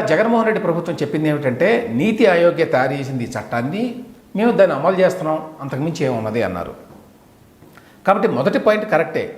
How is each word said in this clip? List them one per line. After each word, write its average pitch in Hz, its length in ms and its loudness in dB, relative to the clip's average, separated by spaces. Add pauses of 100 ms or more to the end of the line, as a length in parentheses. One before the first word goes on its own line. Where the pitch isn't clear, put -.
(100)
జగన్మోహన్ 220 380 2
రెడ్డి 214 180 0
ప్రభుత్వం 170 360 -2
చెప్పింది 151 300 -2
ఏమిటంటే, 143 360 0 (320)
నీతి 220 320 2
ఆయోగే 170 320 4 (100)
తయారు 139 260 0
చేసింది 127 280 -6
ఈ - 60 -10
చట్టాన్ని, 123 480 -4 (540)
మేము 226 220 2
దాన్ని 175 200 6
అమలు 180 240 2
చేస్తున్నాం, 165 360 0 (240)
అంతకుమించి 143 460 -4
ఏమున్నది 113 400 -2
అన్నారు. 87 260 -6 (1300)
కాబట్టి 190 220 2 (100)
మొదటి 135 280 2
పాయింట్ 214 260 2
కరెక్టే, 156 320 0 (140)